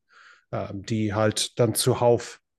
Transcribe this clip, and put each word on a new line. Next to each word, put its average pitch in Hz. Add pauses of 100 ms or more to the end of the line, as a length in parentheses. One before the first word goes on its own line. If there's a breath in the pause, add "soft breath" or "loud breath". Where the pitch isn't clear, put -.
(520 soft breath)
ähm, 101
die 110
halt 107
dann 113
zuhauf 120 (180)